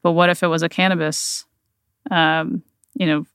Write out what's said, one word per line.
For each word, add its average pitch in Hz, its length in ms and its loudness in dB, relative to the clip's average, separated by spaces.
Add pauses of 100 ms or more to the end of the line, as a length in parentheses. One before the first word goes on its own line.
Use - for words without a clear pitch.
But 175 100 2
what 175 160 4
if 175 140 0
it 180 40 0
was 160 160 0
a 170 60 -2
cannabis, 175 760 -2 (680)
um, 160 500 0 (340)
you 180 100 -2
know 151 300 0